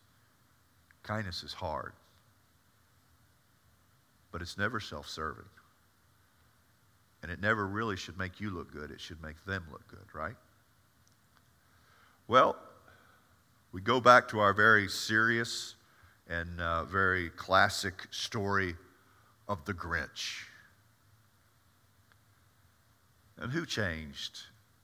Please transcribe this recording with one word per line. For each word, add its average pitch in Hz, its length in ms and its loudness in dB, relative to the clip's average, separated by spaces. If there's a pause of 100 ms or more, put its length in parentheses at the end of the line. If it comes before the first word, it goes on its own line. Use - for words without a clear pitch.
(1040)
kindness 104 400 -6
is 73 100 -14
hard, 78 400 -8 (2500)
but 85 80 -10
it's 87 160 -10
never 107 240 -4
self-serving. 76 680 -10 (1700)
And 80 80 -12
it 82 100 -8
never 104 260 0
really 104 300 -4
should - 200 -12
make 92 240 -10
you 104 100 -6
look 76 220 -10
good. 73 180 -12
It - 100 -16
should 80 220 -16
make 78 220 -16
them 95 260 -6
look - 180 -20
good, - 260 -20
right? 80 220 -8 (1900)
Well, 127 300 6 (1120)
we 92 100 -10
go 120 200 2
back 123 280 10
to 110 120 0
our 101 140 8
very 104 340 6
serious 113 880 0 (500)
and, 85 340 -6
uh, 82 240 0
very 92 460 2
classic 95 800 2
story 98 680 -2 (680)
of 101 200 -6
the 101 80 -4
Grinch. 85 680 -6 (3000)
And 120 160 -8
who 165 140 -4
changed 80 800 -6 (380)